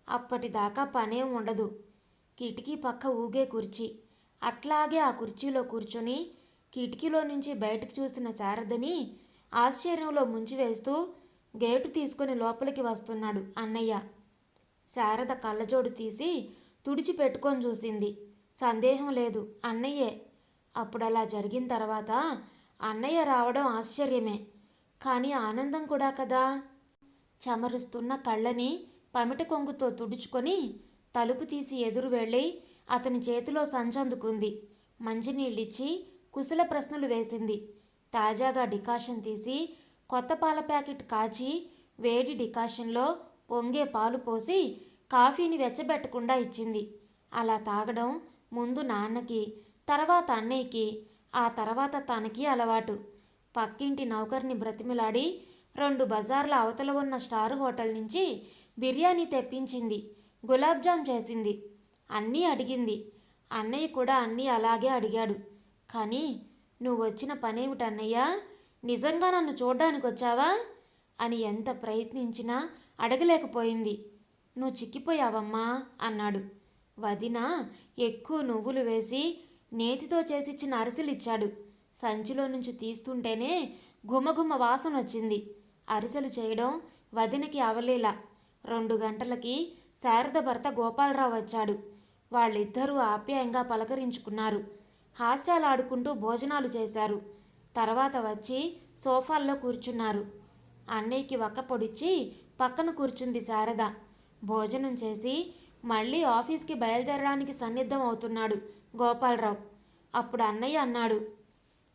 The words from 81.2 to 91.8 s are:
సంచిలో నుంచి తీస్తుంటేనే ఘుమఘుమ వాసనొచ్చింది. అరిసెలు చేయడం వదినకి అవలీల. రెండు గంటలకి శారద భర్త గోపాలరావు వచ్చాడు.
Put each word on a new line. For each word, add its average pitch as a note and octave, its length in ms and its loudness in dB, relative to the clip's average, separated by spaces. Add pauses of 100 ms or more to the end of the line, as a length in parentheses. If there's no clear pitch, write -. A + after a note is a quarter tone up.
సంచిలో A3+ 520 -2
నుంచి B3+ 240 -6
తీస్తుంటేనే A#3+ 1040 -2 (320)
ఘుమఘుమ D4+ 480 2
వాసనొచ్చింది. A#3+ 1000 0 (360)
అరిసెలు A3 360 0
చేయడం A#3+ 560 -2 (320)
వదినకి C#4 460 0
అవలీల. A#3 560 2 (480)
రెండు A3+ 300 0
గంటలకి A#3+ 800 -2 (240)
శారద B3+ 460 4
భర్త A#3+ 260 0
గోపాలరావు B3+ 640 2
వచ్చాడు. A3 440 0 (540)